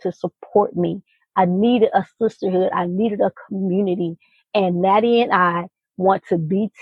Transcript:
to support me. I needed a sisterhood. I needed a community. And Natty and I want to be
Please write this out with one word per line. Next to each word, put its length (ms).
to 120
support 640
me. 240
I 100
needed 480
a 120
sisterhood. 520
I 120
needed 340
a 120
community. 680
And 280
Natty 400
and 120
I 340
want 320
to 80
be 340